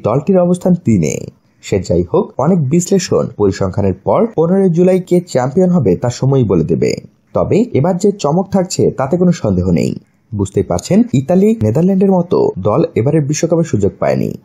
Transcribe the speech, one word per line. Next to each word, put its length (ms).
দলটির 360
অবস্থান 340
তিনে। 300
সে 160
যাই 300
হোক, 140
অনেক 200
বিশ্লেষণ 560
পরিসংখ্যানের 680
পর 160
পনেরোই 360
জুলাই 300
কে 200
চ্যাম্পিয়ন 500
হবে 260
তা 140
সময়ই 400
বলে 140
দেবে। 260
তবে 220
এবার 260
যে 140
চমক 400
থাকছে 380
তাতে 260
কোনো 160
সন্দেহ 380
নেই। 220
বুঝতেই 380
পারছেন 280
ইতালি, 360
নেদারল্যান্ডের 500
মতো 260
দল 220
এবারের 340
বিশ্বকাপে 360
সুযোগ 340
পায়নি। 320